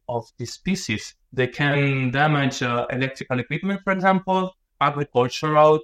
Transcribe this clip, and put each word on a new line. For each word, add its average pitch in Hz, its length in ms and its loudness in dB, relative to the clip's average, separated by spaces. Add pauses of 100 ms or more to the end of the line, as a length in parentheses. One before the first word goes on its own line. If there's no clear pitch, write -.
of 120 160 -4 (140)
the 120 80 -8
species. - 680 -6 (180)
They 127 140 0
can 139 640 0
damage, 139 520 0
uh, 120 280 -2
electrical 127 480 -4
equipment, 190 460 -6
for 196 80 -2
example, 185 600 0 (280)
agricultural 151 1040 2